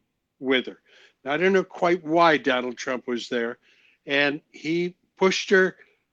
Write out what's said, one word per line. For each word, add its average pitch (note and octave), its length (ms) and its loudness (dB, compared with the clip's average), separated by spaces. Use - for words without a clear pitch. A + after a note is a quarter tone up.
with C3 260 0
her. - 140 -14
Now, C3+ 80 -6
I D3 60 -2
don't F#3+ 160 2
know F#3 100 2
quite F3 400 -2
why D#3+ 320 4
Donald B2 400 -2
Trump B2+ 320 -8
was A#2 220 -4
there. A#2+ 280 -4
And C#3+ 440 -2
he F3 440 -4
pushed - 340 0
her, F#3 260 4